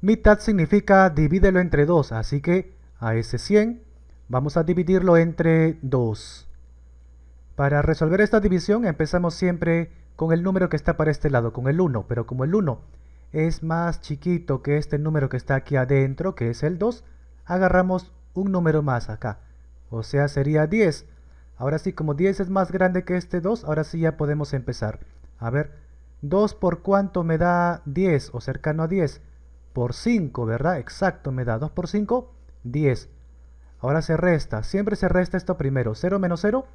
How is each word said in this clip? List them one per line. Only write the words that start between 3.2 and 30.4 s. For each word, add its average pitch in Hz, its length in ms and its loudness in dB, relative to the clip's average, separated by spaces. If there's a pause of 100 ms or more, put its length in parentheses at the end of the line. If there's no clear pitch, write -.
cien 214 440 0 (460)
vamos 135 280 -2
a 165 80 2
dividirlo 175 520 4
entre 165 680 4
dos. 123 680 -2 (1040)
Para 143 280 0
resolver 160 380 2
esta 208 200 4
división 208 460 0
empezamos 170 480 -2
siempre 170 580 0 (240)
con 160 160 0
el 170 100 2
número 190 260 0
que - 80 -2
está - 200 0
para 156 140 2
este 147 200 0
lado, 117 220 0
con 127 160 -4
el 156 120 2
uno, 127 280 0
pero 117 180 -4
como 131 180 -4
el 160 100 -2
uno 175 260 0 (520)
es 160 300 -2
más 165 380 -2
chiquito 160 600 -4
que 143 140 0
este 147 220 -2
número 151 300 0
que - 80 -4
está 131 180 -2
aquí 135 220 -2
adentro, 135 580 0
que 117 160 -4
es 117 120 -6
el 165 160 -2
dos, 233 260 -4 (400)
agarramos 185 680 2 (220)
un 190 180 -2
número 160 300 2
más 131 260 -2
acá, 107 300 -8 (520)
o 113 120 -8
sea, 143 260 0
sería 151 380 0
diez. 185 400 0 (500)
Ahora 147 220 -2
sí, 185 140 -4
como 156 220 -4
diez 190 260 0
es 185 80 -2
más 185 240 0
grande 185 320 0
que 180 120 -2
este 180 240 -4
dos, 208 240 -2
ahora 156 200 -2
sí 165 160 -6
ya 160 160 0
podemos 147 380 -2
empezar. 120 460 -6 (380)
A 117 120 -6
ver, 143 220 -4 (500)
dos 196 320 0
por 175 280 -2
cuánto 196 420 0
me 160 140 0
da 175 460 0
diez 151 480 0
o 120 80 -8
cercano 151 440 -4
a 165 40 -4
diez. 170 320 -2 (520)
Por 123 220 -2
cinco, 156 520 -2